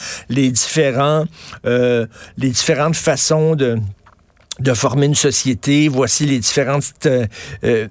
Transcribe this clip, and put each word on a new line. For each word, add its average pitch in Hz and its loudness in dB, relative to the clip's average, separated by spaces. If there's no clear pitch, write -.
les 131 2
différents, 143 0
euh, 120 2
les 131 0
différentes 151 0
façons 160 2
de, 127 0
de 135 2
former 139 0
une 143 2
société. 143 2
Voici 131 0
les 139 2
différentes, 139 0
euh, 127 2
euh, 113 0